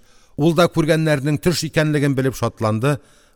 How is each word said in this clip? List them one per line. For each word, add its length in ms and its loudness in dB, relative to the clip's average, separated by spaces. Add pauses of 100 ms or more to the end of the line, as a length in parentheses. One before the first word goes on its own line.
(380)
Ул 200 2
да 80 4
күргәннәрнең 720 0
төш 320 -2
икәнлеген 480 0
белеп 160 0
шатланды, 640 -2 (380)